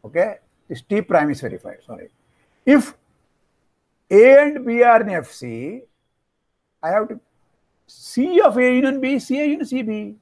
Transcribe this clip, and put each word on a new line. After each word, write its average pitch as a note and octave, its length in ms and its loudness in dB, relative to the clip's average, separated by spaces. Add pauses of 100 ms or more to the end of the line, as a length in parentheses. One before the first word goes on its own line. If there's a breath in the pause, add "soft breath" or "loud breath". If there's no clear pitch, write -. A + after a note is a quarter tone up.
Okay? F3 320 -4 (300)
This B2+ 140 -14
T G#3 200 -4
prime D3+ 280 -2
is C#3+ 120 -8
verified, - 440 -14
sorry. - 240 -20 (560)
If C4+ 280 2 (1160)
A B3+ 320 8
and D4 240 -4
B A#3 180 -2
are A#3 180 4
in G3+ 80 -6
F E3+ 220 -8
C, C3 500 -12 (1000)
I D#3+ 80 -6
have G#3+ 200 -4
to, A3 100 -16 (680)
C E4+ 520 -4
of B3+ 180 2
A B3+ 180 0
union C4+ 260 -2
B, C4 180 -4
C C4 220 -6
A D4+ 40 -4
union D4+ 200 -6
C B3+ 160 -8
B. G#3+ 400 -10